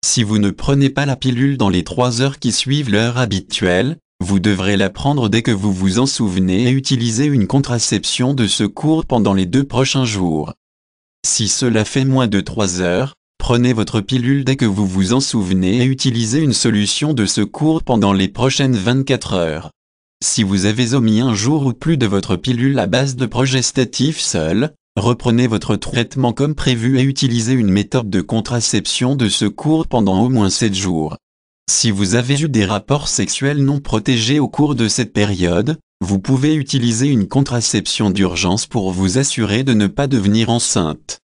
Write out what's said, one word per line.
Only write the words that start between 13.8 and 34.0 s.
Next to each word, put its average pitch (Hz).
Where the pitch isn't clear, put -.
pilule 131
dès 131
que 127
vous 101
vous 95
en 131
souvenez 95
et 123
utilisez 127
une 147
solution 110
de 113
secours 151
pendant 101
les 95
prochaines 131
vingt-quatre 123
heures. 80
Si -
vous 98
avez 113
omis 113
un 123
jour 135
ou 123
plus 160
de 120
votre 98
pilule 127
à 101
base 127
de 123
progestatif 131
seul, 87
reprenez 117
votre 107
traitement 120
comme 143
prévu 127
et 127
utilisez 120
une 113
méthode 104
de 92
contraception 120
de 123
secours 151
pendant 98
au 127
moins 107
sept 101
jours. 82
Si 113
vous 98
avez 135
eu 160
des 117
rapports 107
sexuels 143
non 143
protégés 123